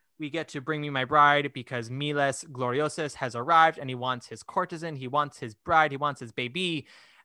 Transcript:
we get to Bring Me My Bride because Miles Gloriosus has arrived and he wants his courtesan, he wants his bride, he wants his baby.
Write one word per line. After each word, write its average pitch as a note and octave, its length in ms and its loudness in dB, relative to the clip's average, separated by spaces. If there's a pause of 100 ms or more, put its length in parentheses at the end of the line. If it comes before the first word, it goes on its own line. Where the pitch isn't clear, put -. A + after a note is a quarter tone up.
(200)
we D3+ 100 -8
get D#3 200 -6
to D3 120 -8
Bring D3+ 200 -4
Me D3 80 -4
My C3+ 160 0
Bride C#3+ 480 6
because A#2+ 360 -8
Miles C#3+ 640 -2
Gloriosus C#3 640 -2
has A#2+ 200 -6
arrived D#3+ 440 4
and C3+ 100 -8
he B2+ 60 -6
wants B2 320 -6
his - 160 -14
courtesan, E3+ 520 -6
he C3 120 -8
wants C#3+ 320 -2
his A2+ 160 -8
bride, D#3+ 360 4
he C#3 60 -6
wants C#3+ 240 -2
his A#2 100 -12
baby. D3 560 -4 (380)